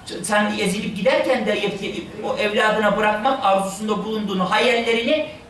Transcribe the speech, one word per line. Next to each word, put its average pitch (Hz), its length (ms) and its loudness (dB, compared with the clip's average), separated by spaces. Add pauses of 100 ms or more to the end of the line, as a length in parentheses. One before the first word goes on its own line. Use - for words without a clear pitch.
(220)
sen 214 360 2
ezilip 208 380 -2
giderken 254 500 2
de 208 60 2
yet-, 196 500 -4 (220)
o - 120 -4
evladına 208 600 2
bırakmak 214 480 2
arzusunda 190 600 0
bulunduğunu, 202 460 -2
hayallerini 233 760 2 (220)